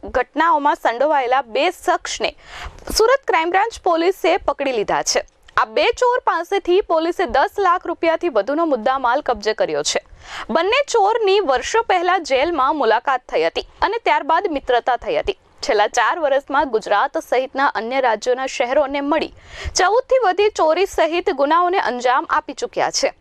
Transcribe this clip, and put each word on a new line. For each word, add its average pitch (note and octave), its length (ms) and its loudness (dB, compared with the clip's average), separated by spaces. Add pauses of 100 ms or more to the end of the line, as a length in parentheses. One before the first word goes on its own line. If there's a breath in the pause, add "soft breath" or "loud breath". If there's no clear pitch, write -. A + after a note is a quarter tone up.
ઘટનાઓમાં D4 680 0
સંડોવાયેલા C4+ 680 0
બે C4 280 -2
શખ્સને - 680 -4 (600 loud breath)
સુરત A#4+ 320 2
ક્રાઇમ E4 220 2
બ્રાન્ચ G4+ 340 0
પોલીસે E4+ 520 2
પકડી C#4 360 -2
લીધા F3+ 300 0
છે. - 220 -2 (320)
આ - 80 2
બે A3 200 0
ચોર B4 340 0
પાસેથી F4+ 640 -2
પોલીસે E4+ 460 -2
દસ C4 320 0
લાખ F#4 280 0
રૂપિયાથી E4 420 -2
વધુનો C#4 380 0
મુદ્દામાલ C4 540 0
કબજે G#3+ 320 -2
કર્યો D#3 300 -2
છે. - 180 -4 (500 loud breath)
બંને G4 380 2
ચોરની G#4+ 520 2
વર્ષો D#4+ 420 0
પહેલા F4+ 360 0
જેલમાં D4 580 0
મુલાકાત B3+ 440 0
થઈ E3 240 -2
હતી - 220 -4 (160)
અને F#4+ 220 -2
ત્યારબાદ E4 460 2
મિત્રતા B3+ 460 0
થઈ F#3 200 -4
હતી. - 220 -4 (300)
છેલ્લા G#3+ 180 2
ચાર B3 320 0
વર્ષમાં C#4 480 0
ગુજરાત A3 520 -2
સહિતના C4+ 480 -2
અન્ય A#3+ 340 -2
રાજ્યોના B3 460 0
શહેરોને C#4 540 -2
મળી C#4+ 340 -2 (420 loud breath)
ચૌદથી A4+ 520 2
વધી G4+ 200 2
ચોરી F4+ 380 2
સહિત E4+ 440 0
ગુનાઓને E4+ 480 2
અંજામ B3 520 0
આપી D4+ 220 -2
ચૂક્યા F3+ 380 -4
છે. - 300 -2